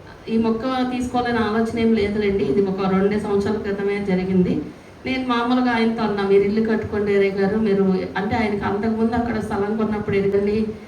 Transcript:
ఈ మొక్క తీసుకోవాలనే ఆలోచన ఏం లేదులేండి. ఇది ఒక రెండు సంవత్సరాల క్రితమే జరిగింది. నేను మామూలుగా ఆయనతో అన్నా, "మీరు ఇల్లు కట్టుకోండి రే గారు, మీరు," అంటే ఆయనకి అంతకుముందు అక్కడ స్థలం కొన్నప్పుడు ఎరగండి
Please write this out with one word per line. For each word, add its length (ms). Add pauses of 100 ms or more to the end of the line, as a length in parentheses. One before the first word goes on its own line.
(300)
ఈ 80
మొక్క 240 (360)
తీసుకోవాలనే 400
ఆలోచన 420
ఏం 140
లేదులేండి. 500
ఇది 180
ఒక 280
రెండు 300
సంవత్సరాల 380
క్రితమే 480
జరిగింది. 560 (440)
నేను 220
మామూలుగా 480
ఆయనతో 280
అన్నా, 200
"మీరు 200
ఇల్లు 260
కట్టుకోండి 500
రే 100
గారు, 280
మీరు," 260 (340)
అంటే 180
ఆయనకి 280
అంతకుముందు 480
అక్కడ 280
స్థలం 380
కొన్నప్పుడు 380
ఎరగండి 500 (220)